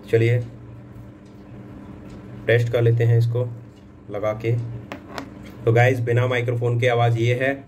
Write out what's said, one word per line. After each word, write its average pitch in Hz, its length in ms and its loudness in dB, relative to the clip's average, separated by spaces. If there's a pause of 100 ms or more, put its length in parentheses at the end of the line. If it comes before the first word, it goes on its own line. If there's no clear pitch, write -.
चलिए 117 300 2 (2000)
test 117 240 4
कर 120 100 0
लेते 117 220 4
हैं 117 140 6
इसको 117 260 2 (680)
लगा 104 240 -2
के। 117 200 0 (1080)
तो 117 80 4
guys, 123 280 4
बिना 120 260 2
microphone 120 520 0
के 127 100 2
आवाज़ 117 280 4
ये 120 180 2
है। 131 160 0 (160)